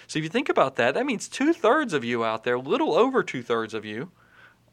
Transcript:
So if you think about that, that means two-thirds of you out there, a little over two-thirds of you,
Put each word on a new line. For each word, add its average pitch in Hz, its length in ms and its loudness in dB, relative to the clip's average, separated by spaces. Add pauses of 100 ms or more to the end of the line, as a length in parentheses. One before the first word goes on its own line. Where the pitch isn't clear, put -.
So 156 120 -6
if 156 40 -2
you 160 60 -8
think 233 200 -2
about 143 260 2
that, 123 180 2
that 240 120 -2
means 262 240 -4
two-thirds 277 640 2
of 135 100 -2
you 120 200 -2
out 110 200 -2
there, 123 120 0
a 127 40 0
little 196 340 0
over 240 300 4
two-thirds 117 500 -4
of 104 120 -8
you, 113 260 -8 (600)